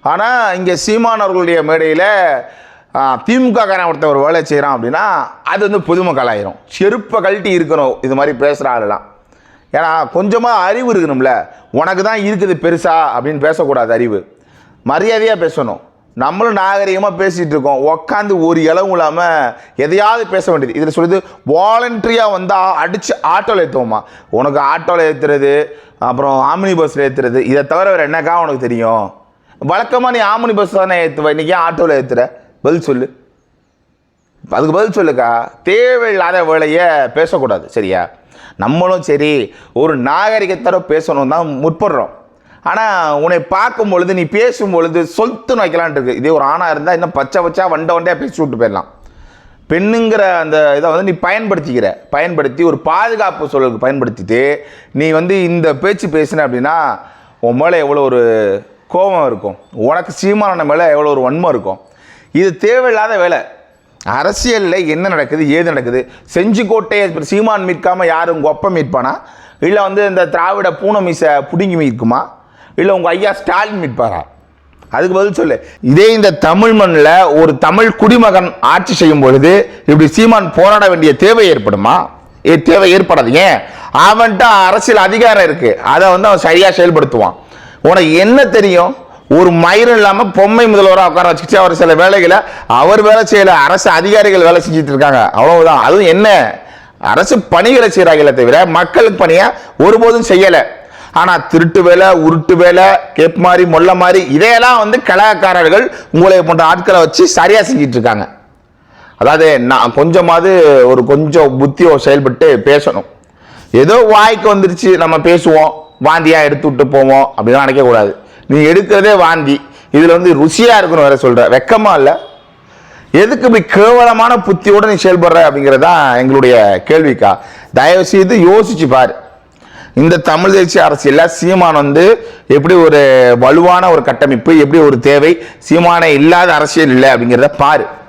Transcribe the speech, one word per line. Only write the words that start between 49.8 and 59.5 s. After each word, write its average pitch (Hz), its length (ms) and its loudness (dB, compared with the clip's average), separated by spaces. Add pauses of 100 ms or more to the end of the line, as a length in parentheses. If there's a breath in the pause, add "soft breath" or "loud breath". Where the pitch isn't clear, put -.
அந்த 151 380 0
இதை 160 140 -2
வந்து 185 220 -2
நீ 165 60 -6
பயன்படுத்திக்கிற, 175 920 -4
பயன்படுத்தி 151 520 -4
ஒரு 165 160 0
பாதுகாப்பு 196 680 -4
சூழலுக்கு 131 340 -4
பயன்படுத்திட்டு 127 760 -4 (340 loud breath)
நீ 151 200 -4
வந்து 180 340 -2
இந்த 165 300 -2
பேச்சு 185 340 -6
பேசுன 151 300 -4
அப்படின்னா, 135 600 -4 (420 loud breath)
உன் 120 160 -2
மேல 165 200 0
எவ்வளோ 143 240 -2
ஒரு 113 600 0 (340)
கோபம் 185 340 0
இருக்கும், 98 260 -10 (320)